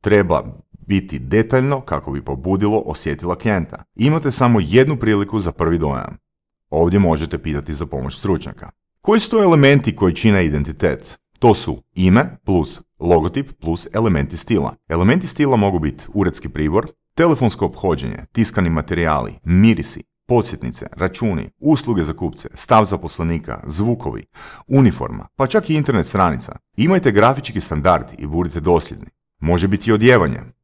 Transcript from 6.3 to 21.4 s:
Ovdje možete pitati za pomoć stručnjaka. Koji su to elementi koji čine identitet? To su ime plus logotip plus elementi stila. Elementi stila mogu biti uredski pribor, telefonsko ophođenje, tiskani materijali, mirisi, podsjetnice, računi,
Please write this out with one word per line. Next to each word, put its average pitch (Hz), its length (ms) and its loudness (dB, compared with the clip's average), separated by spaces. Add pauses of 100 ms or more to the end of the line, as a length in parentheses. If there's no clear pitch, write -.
Ovdje 87 300 2
možete 78 380 0
pitati 73 360 -6
za 73 120 -6
pomoć 69 320 -8
stručnjaka. - 520 -6 (320)
Koji 220 180 2
su - 100 -2
to 220 140 2
elementi 143 520 4
koji 92 200 2
čine 98 300 4
identitet? 73 760 -4 (200)
To 113 160 6
su - 280 -6 (100)
ime 95 520 2
plus 87 360 -2 (180)
logotip 87 520 0 (100)
plus 82 320 -4
elementi 87 440 0
stila. 78 380 -2 (120)
Elementi 117 400 2
stila 139 280 0
mogu 98 240 0
biti 76 240 -6 (100)
uredski 90 360 -2
pribor, 76 380 -2 (280)
telefonsko 135 500 2
ophođenje, 64 520 -4 (140)
tiskani 98 380 0
materijali, 78 640 -2 (100)
mirisi, 92 600 2 (240)
podsjetnice, - 640 -2
računi, 92 580 -4 (100)